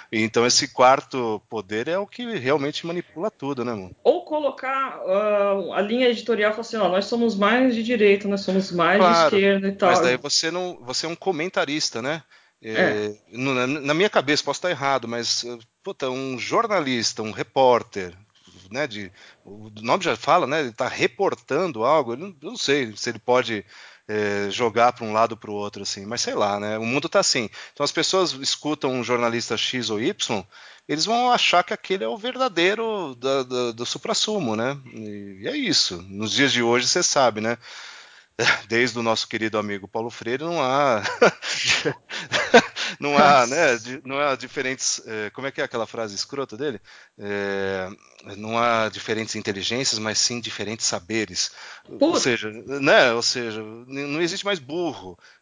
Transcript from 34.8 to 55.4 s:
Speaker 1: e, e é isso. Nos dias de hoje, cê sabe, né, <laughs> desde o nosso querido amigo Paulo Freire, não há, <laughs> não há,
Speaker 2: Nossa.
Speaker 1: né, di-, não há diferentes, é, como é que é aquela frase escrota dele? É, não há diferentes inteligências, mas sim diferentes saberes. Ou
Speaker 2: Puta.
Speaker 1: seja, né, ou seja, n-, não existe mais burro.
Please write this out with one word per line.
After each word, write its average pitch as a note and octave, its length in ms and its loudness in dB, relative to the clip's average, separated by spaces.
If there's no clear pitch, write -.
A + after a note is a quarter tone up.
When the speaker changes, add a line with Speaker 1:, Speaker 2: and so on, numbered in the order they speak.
Speaker 1:
e, G#2 500 -12
e B2+ 40 -6
é B3 100 -6
isso. C#3+ 460 0
Nos G2 280 -6
dias C3 200 4
de A#2+ 120 2
hoje, A#2+ 240 4
cê F3+ 160 2
sabe, A#2 380 2
né, A#2 160 -2
<laughs> - 300 0
desde A#2 300 2
o A#2+ 60 -2
nosso A2+ 240 0
querido A2 320 -2
amigo G2+ 280 -6
Paulo A2+ 220 -6
Freire, A#2 340 -6
não E3+ 180 -2
há, C3 420 2
<laughs> - 2000 2
não C#3+ 180 2
há, C#3+ 280 8
Speaker 2:
Nossa. - 20 -4
Speaker 1:
né, C#3 300 4
di-, B2 280 -10
não C#3 140 -6
há C#3+ 160 2
diferentes, B2+ 720 -4
é, A2 260 -6
como C3 160 -8
é C3+ 40 -6
que - 100 -6
é - 20 0
aquela A#2+ 220 -4
frase A2 300 -8
escrota B2+ 420 -8
dele? B2+ 220 -6
É, G2 720 -4
não A2 200 -6
há A#2 320 2
diferentes G#2+ 460 -6
inteligências, A2 640 -2
mas G#2+ 180 -2
sim A#2+ 220 0
diferentes A2 460 -8
saberes. G#2 640 -4
Ou A2+ 120 -14
Speaker 2:
Puta. D#4 200 2
Speaker 1:
seja, A2+ 320 0
né, C3+ 640 4
ou A#2 80 0
seja, A2+ 400 -4
n-, B2+ 460 -12
não D3 140 -4
existe F3+ 240 -4
mais G3+ 140 -2
burro. B2 580 -8